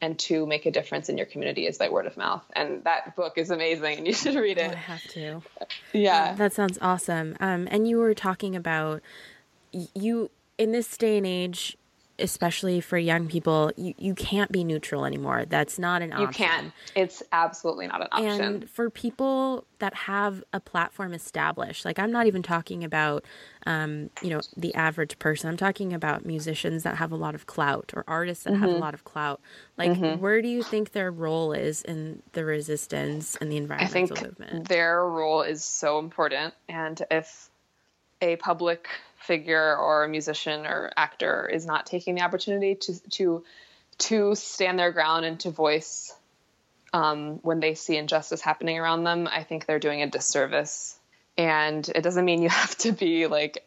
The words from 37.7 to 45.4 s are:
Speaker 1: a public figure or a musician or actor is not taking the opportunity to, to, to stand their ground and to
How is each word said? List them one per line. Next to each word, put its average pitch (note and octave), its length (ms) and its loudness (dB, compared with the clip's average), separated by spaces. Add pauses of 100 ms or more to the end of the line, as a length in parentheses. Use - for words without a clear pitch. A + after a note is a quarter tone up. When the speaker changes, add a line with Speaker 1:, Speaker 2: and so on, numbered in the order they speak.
Speaker 1:
a E3+ 160 2
public E3+ 500 0 (300)
figure D#3+ 600 2
or D3+ 260 4
a D3+ 60 2
musician D3+ 580 -4
or D#3 300 -2
actor - 560 2
is D#3+ 120 0
not D#3 220 -2
taking F3+ 300 -2
the F3 60 2
opportunity G3 520 0
to, F#3 360 -8
to, E3+ 340 0 (540)
to G#3 360 4
stand F#3 460 0
their F3 100 6
ground D#3+ 340 4
and E3 140 -4
to F3 120 -4